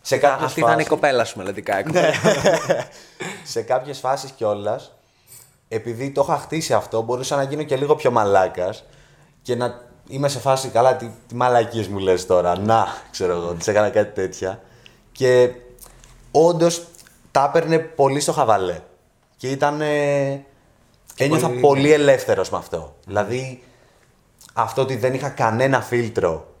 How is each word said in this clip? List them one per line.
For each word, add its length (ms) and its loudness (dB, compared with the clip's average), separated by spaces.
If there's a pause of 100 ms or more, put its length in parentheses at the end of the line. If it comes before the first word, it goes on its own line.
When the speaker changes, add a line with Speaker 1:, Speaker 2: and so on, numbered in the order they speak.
Speaker 1:
σε 140 -2
Speaker 2:
Αυτή 120 2
Speaker 1:
κάποιες 260 0
Speaker 2:
θα 80 -4
είναι 100 4
η 40 4
Speaker 1:
φάσεις 140 -2
Speaker 2:
κοπέλα 360 0
σου 140 -10
μελλοντικά, 420 -4
η 20 -6
κοπέλα. 240 0
Speaker 1:
Ναι. 60 2 (600)
<laughs> 120 -2 (680)
Σε 100 -4
κάποιες 360 -4
φάσεις 320 -4
κιόλας, 640 -4 (760)
επειδή 420 -6
το 180 0
είχα 100 0
χτίσει 360 -4
αυτό, 280 0
μπορούσα 340 -4
να 60 0
γίνω 200 -4
και 140 -2
λίγο 200 2
πιο 140 0
μαλάκας 760 2 (580)
και 120 -4
να 260 -4 (280)
είμαι 200 -4
σε 100 -4
φάση, 300 0
"Καλά, 280 4
τι, 120 -10 (200)
τι 60 -14
μαλακίες 540 0
μου 100 -6
λες 280 2
τώρα, 320 2
να", 280 2 (240)
ξέρω 220 -2
εγώ, 260 -4
της 100 -6
έκανα 220 4
κάτι 240 0
τέτοια. 460 -6 (520)
Και 380 4 (800)
όντως 520 4 (480)
τα 140 2 (100)
έπαιρνε 240 2
πολύ 420 0
στο 120 -2
χαβαλέ. 460 2 (580)
Και 120 -10
ήτανε, 380 -2 (1300)
Speaker 2:
Και 100 -2
Speaker 1:
ένιωθα 240 2
Speaker 2:
πολύ, 120 -4
Speaker 1:
πολύ 280 4
Speaker 2:
ναι. 60 8
Speaker 1:
ελεύθερος 560 2
με 80 -4
αυτό. 380 -10 (100)
Δηλαδή, 560 -6 (880)
αυτό 300 -2
ότι 140 -4
δεν 180 -2
είχα 140 -6
κανένα 520 0
φίλτρο 680 -2 (140)